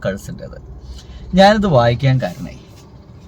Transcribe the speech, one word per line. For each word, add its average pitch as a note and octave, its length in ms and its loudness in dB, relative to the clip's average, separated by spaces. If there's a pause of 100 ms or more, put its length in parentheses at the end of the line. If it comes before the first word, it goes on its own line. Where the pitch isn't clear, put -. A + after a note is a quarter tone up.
കഴ്സൻ്റേത്. - 640 -12 (640)
ഞാനിത് G3+ 320 6
വായിക്കാൻ B2+ 560 2
കാരണേ, - 340 -10 (720)